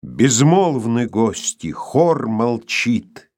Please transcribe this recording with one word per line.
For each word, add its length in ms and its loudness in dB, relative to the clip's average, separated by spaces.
Безмолвны 1040 2
гости, 640 -4
хор 560 0
молчит. 1120 -4